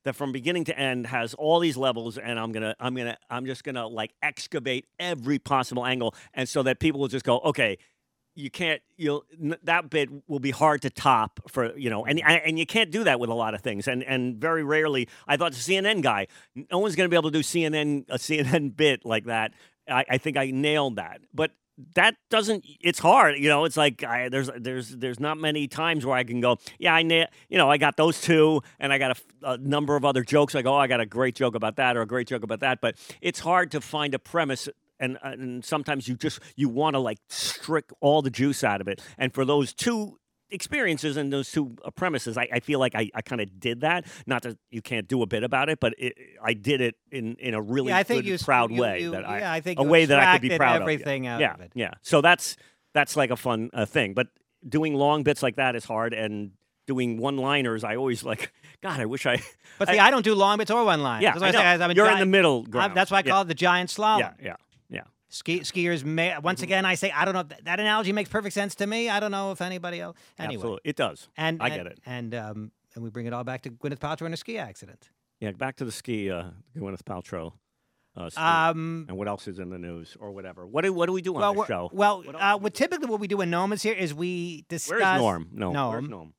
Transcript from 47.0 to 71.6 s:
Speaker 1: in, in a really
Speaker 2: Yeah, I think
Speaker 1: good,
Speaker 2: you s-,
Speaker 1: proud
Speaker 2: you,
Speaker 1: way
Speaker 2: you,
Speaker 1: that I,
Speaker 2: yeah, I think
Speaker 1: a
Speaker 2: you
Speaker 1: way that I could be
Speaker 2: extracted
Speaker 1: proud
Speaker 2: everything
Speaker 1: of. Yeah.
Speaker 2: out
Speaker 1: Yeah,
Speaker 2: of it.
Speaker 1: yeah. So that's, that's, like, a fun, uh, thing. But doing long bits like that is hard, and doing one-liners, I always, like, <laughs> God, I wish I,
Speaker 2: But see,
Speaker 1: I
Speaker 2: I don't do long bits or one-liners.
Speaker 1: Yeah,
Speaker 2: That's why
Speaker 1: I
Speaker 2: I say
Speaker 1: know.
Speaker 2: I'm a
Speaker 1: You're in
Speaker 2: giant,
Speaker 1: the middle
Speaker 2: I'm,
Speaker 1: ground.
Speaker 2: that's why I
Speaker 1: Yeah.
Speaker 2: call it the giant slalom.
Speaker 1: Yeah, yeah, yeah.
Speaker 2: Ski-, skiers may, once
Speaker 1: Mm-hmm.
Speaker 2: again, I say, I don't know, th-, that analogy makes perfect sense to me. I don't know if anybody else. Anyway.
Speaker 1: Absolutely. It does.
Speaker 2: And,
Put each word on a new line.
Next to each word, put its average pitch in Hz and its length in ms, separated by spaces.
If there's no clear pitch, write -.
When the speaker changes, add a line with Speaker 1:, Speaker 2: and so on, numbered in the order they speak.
Speaker 1:
in, 117 260
in 123 180
a 107 60
really 127 280
Speaker 2:
Yeah, 180 100
I 196 60
think - 180
Speaker 1:
good, 196 60
Speaker 2:
you 185 60
s-, 170 100
Speaker 1:
proud 123 260
Speaker 2:
you, 117 100
Speaker 1:
way 101 200
Speaker 2:
you, 170 120
Speaker 1:
that 98 160
I, 104 120
Speaker 2:
yeah, 185 120
I 160 80
think 175 200
Speaker 1:
a - 20
Speaker 2:
you 143 60
Speaker 1:
way 165 160
that 143 160
I 180 140
could 180 80
be 131 60
Speaker 2:
extracted 170 100
Speaker 1:
proud - 20
Speaker 2:
everything 139 440
Speaker 1:
of. 120 140
Yeah. 135 100
Speaker 2:
out - 0
Speaker 1:
Yeah, - 40
Speaker 2:
of 87 80
it. 87 120
Speaker 1:
yeah. 101 160
So 156 180
that's, 170 360
that's, 147 240
like, 135 140
a 123 60
fun, 117 380
uh, 113 120
thing. 104 280
But 123 140
doing 151 280
long 143 300
bits 147 180
like 123 140
that 131 180
is 113 100
hard, 113 300
and 107 380
doing 127 320
one-liners, 131 640
I 110 140
always, 127 260
like, - 300
<laughs> - 140
God, 156 200
I 110 60
wish 127 200
I, 123 160
Speaker 2:
But 196 100
see, 190 100
Speaker 1:
I 202 80
Speaker 2:
I 247 60
don't 254 120
do 220 120
long 196 220
bits 208 120
or 233 140
one-liners. 143 400
Speaker 1:
Yeah, 202 80
Speaker 2:
That's 170 80
why 190 60
Speaker 1:
I - 20
Speaker 2:
I 185 40
say 170 40
Speaker 1:
know. 175 80
Speaker 2:
I'm 175 40
a 175 40
Speaker 1:
You're 196 120
in 214 60
Speaker 2:
giant, 190 80
Speaker 1:
the 190 60
middle 180 400
Speaker 2:
I'm, 113 40
Speaker 1:
ground. 185 260
Speaker 2:
that's 190 140
why 196 80
I 190 60
Speaker 1:
Yeah. 131 80
Speaker 2:
call 196 100
it 180 60
the 165 60
giant 180 360
slalom. 214 300
Speaker 1:
Yeah, - 120
yeah, 87 140
yeah. - 100
Speaker 2:
Ski-, 170 300
skiers 170 440
may, 165 340
once 151 220
Speaker 1:
Mm-hmm. 175 40
Speaker 2:
again, 190 200
I 185 100
say, 190 160
I 151 140
don't 190 100
know, 185 80
th-, 151 220
that 175 160
analogy 214 320
makes 208 180
perfect 208 240
sense 202 220
to 202 100
me. 226 220
I 202 100
don't 202 140
know 196 180
if 185 100
anybody 175 400
else. 175 160
Anyway. 123 220
Speaker 1:
Absolutely. 104 240
It 147 120
does. 90 400
Speaker 2:
And, 160 240